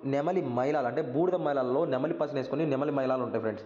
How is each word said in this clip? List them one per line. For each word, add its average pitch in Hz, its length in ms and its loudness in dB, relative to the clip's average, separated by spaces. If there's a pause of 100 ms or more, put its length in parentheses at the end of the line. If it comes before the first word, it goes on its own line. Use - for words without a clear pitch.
నెమలి 151 380 0
మైలాలు 135 440 0
అంటే 147 160 0
బూడిద 151 320 0
మైలాలలో 143 500 2
నెమలి 147 300 0
పసిని 143 260 -2
వేసుకొని 151 260 -2
నెమలి 143 260 0
మైలాలు 131 300 0
ఉంటాయి 113 180 -2
ఫ్రెండ్స్. 107 260 -4